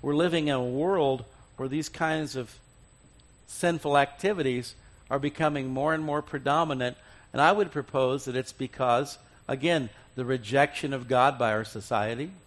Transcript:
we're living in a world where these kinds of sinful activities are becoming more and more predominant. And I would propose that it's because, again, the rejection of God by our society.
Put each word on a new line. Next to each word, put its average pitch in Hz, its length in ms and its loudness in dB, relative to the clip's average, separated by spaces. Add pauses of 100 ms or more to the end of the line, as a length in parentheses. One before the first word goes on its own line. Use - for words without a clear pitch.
we're 147 140 0
living 165 320 2
in 143 80 2
a 127 80 0
world 139 600 0 (320)
where 131 120 -6
these 147 200 -4
kinds 156 460 -2
of 127 160 -6 (920)
sinful 151 540 2
activities 139 720 0 (380)
are 139 80 0
becoming 147 500 -2
more 143 240 0
and 156 100 -2
more 147 200 -4
predominant. 139 760 -2 (360)
And 135 80 0
I 160 100 8
would 202 200 0
propose 135 540 -2
that 127 100 -6
it's 127 160 -4
because, 131 680 0 (280)
again, 139 420 0 (260)
the 127 100 -4
rejection 131 680 0
of 123 160 -6
God 127 300 4
by 117 140 2
our 107 140 0
society. 117 680 -4 (160)